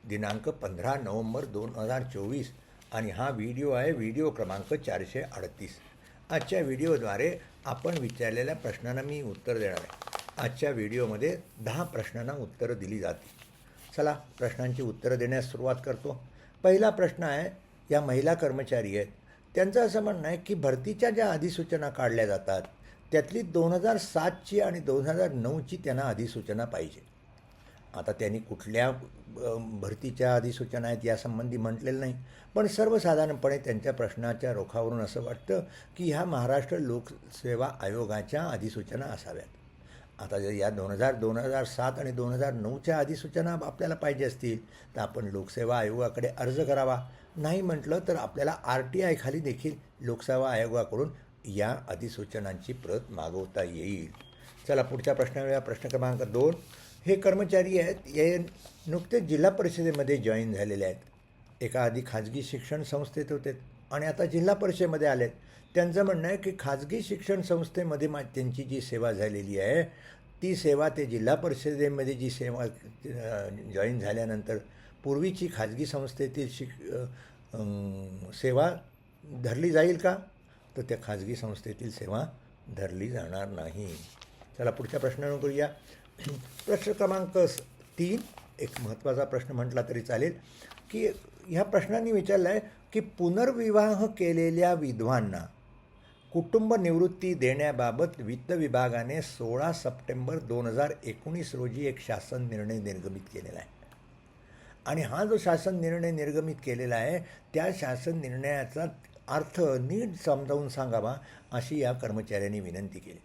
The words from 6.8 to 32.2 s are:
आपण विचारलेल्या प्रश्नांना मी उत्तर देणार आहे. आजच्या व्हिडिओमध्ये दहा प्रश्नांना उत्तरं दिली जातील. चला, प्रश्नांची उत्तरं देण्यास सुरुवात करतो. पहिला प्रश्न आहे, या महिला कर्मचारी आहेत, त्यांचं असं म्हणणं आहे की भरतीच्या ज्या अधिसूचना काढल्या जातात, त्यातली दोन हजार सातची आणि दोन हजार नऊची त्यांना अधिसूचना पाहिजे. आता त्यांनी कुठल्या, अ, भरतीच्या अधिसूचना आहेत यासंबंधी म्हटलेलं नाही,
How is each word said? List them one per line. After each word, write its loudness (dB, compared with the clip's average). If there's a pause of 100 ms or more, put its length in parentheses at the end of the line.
आपण -2
विचारलेल्या -2
प्रश्नांना -6
मी -6
उत्तर -4
देणार 0
आहे. -10 (180)
आजच्या 0
व्हिडिओमध्ये 0 (220)
दहा -2
प्रश्नांना -4
उत्तरं -4
दिली -6
जातील. -6 (520)
चला, 4
प्रश्नांची -4
उत्तरं 0
देण्यास 0
सुरुवात 0 (100)
करतो. -6 (400)
पहिला 8
प्रश्न 2
आहे, 0 (400)
या 6
महिला 4
कर्मचारी 0
आहेत, 2 (480)
त्यांचं 6
असं 2
म्हणणं -2
आहे 0
की -4
भरतीच्या 2
ज्या 4
अधिसूचना 0
काढल्या 2
जातात, 0 (500)
त्यातली 2
दोन 2
हजार 4
सातची 0
आणि 2
दोन 2
हजार 2
नऊची -2
त्यांना -2
अधिसूचना -2
पाहिजे. -6 (920)
आता -4
त्यांनी -2
कुठल्या, 0
अ, -6
भरतीच्या 0
अधिसूचना 0
आहेत -4
यासंबंधी 0
म्हटलेलं -2
नाही, -4 (400)